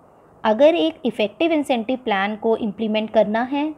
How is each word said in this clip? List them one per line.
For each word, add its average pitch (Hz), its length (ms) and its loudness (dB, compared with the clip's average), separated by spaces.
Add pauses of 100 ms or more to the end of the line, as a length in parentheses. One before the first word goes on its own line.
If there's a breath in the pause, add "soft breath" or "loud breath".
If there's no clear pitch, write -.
(440)
अगर 254 300 6
एक 320 300 -2
effective 233 480 -2
incentive 254 520 0
plan 208 320 -2
को 226 200 0
implement 220 540 -4
करना 214 320 2
है, 285 360 -4